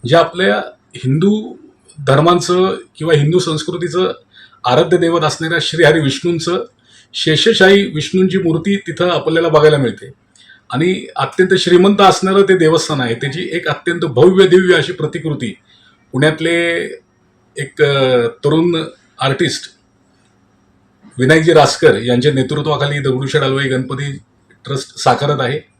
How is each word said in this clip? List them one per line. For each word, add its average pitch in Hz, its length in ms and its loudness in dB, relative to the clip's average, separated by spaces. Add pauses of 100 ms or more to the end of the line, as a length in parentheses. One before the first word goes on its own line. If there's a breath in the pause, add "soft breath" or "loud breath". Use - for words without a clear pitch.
जे 139 80 2
आपल्या 185 400 0 (400)
हिंदू 190 580 -2 (540)
धर्मांचं 175 680 2 (220)
किंवा 160 160 0
हिंदू 151 260 2
संस्कृतीचं 170 760 -4 (520 soft breath)
आराध्य 156 320 2
दैवत 165 240 0
असणाऱ्या 160 400 -4
श्री 160 220 -2
हरी 156 160 4
विष्णूंचं, 170 640 -4 (480 soft breath)
शेषशाही 196 720 2 (100)
विष्णूंची 185 420 0
मूर्ती 170 400 -2
तिथं 180 320 -4
आपल्याला 165 380 0
बघायला 151 300 4
मिळते 117 340 -6 (640 soft breath)
आणि 170 320 -2 (100)
अत्यंत 185 420 0
श्रीमंत 185 440 4
असणारं 190 400 4
ते 196 160 2
देवस्थान 156 440 0
आहे. 117 120 -2
त्याची 143 380 -8
एक 165 160 -6
अत्यंत 170 380 -6
भव्य 185 420 4
दिव्य 180 280 4
अशी 160 180 -2
प्रतिकृती 151 640 -8 (560 soft breath)
पुण्यातले 165 720 -2 (760)
एक, 147 240 -6
अ, 131 460 2
तरुण 160 560 -2 (380)
आर्टिस्ट 135 420 -4 (1500)
विनायकजी 160 360 2
रासकर 143 420 4
यांच्या 123 380 0
नेतृत्वाखाली 143 680 -4
दगडूशेठ 135 420 -2
हलवाई 135 260 -2
गणपती 131 440 -6 (540)
ट्रस्ट - 320 -10
साकारत 135 440 0
आहे. 113 180 -4 (200)